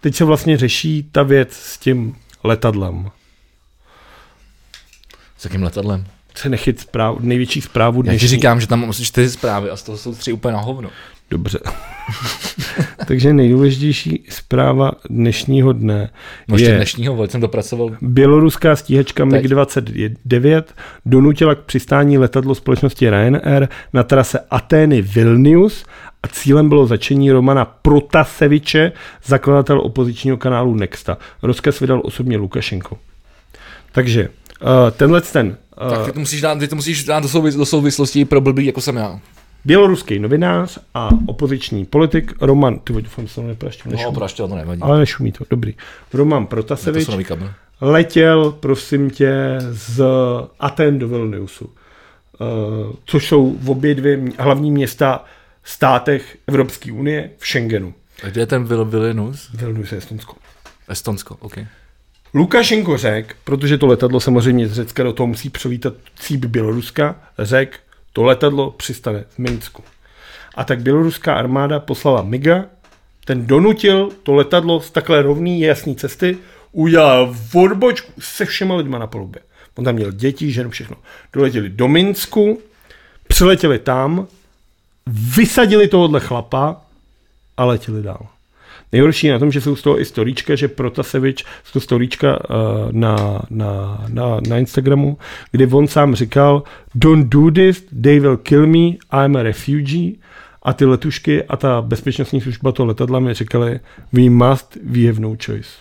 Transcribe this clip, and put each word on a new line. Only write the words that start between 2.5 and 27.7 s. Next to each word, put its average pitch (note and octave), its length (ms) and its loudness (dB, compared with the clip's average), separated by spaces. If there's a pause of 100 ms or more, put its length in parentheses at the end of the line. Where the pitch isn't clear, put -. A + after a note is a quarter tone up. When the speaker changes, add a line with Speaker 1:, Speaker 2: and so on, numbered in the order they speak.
Speaker 2:
S - 80 -20
jakým F#2+ 180 -4
letadlem? F#2+ 420 -4 (300)
Speaker 1:
Se - 140 -6
nechyt B2+ 300 -2
zpráv-, A2 400 -4
největší B2 420 -2
zprávu A#2 380 0
Speaker 2:
Já B2+ 40 0
ti A#2 60 -2
Speaker 1:
dnešní. A2+ 180 2
Speaker 2:
říkám, A#2+ 340 2
že A2 60 -4
tam A#2+ 140 0
mám A2+ 80 -6
asi A2 160 -8
čtyři B2 240 0
zprávy G#2 400 -4
a F#2+ 80 -10
z - 60 -18
toho G#2+ 140 -14
jsou A#2 180 -12
tři A#2 180 -8
úplně A2+ 200 -4
na G#2 80 -2
hovno. A#2+ 280 -8 (400)
Speaker 1:
Dobře. - 300 -6 (680)
<laughs> - 800 -10
Takže C3+ 260 2
nejdůležitější C#3 960 2
zpráva C3 600 0 (180)
dnešního B2+ 640 0
dne G#2+ 360 -2 (380)
Speaker 2:
No G#2+ 80 0
ještě A#2 140 6
Speaker 1:
je G#2+ 60 6
Speaker 2:
dnešního, A#2+ 400 -2
vole, G#2+ 140 -2
jsem A#2+ 120 -4
dopracoval. A#2 480 -4 (120)
Speaker 1:
Běloruská D3 760 4
stíhačka C#3 480 0
Speaker 2:
Teď. C3+ 80 2
Speaker 1:
mig C3+ 160 2
dvacet C3+ 440 0 (340)
devět C#3 480 2 (320)
donutila C#3+ 500 4
k D3 40 -16
přistání C#3+ 580 2
letadlo C3 380 2
společnosti C3 540 0
Ryanair C3+ 580 2 (260)
na B2 100 2
trase C3+ 360 2 (100)
Atény D3+ 520 2
Vilnius A#2+ 840 4 (380)
a - 40 -6
cílem D3 420 2
bylo D3 180 6
zatčení C#3 440 2
Romana C3 340 4
Protaseviče, D3 1300 2 (340)